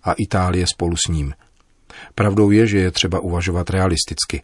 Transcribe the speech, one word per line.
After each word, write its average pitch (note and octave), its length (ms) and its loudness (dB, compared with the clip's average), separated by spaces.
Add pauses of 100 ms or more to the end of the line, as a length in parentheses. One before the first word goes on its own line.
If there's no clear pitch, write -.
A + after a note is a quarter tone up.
a - 100 -2
Itálie F2+ 600 0
spolu F2 240 -2
s - 100 -2
ním. D2 260 -2 (800)
Pravdou G2+ 360 4
je, A2 160 6
že G2+ 100 0
je F#2 140 2
třeba F2 280 -2
uvažovat F2 500 -2
realisticky. - 760 -2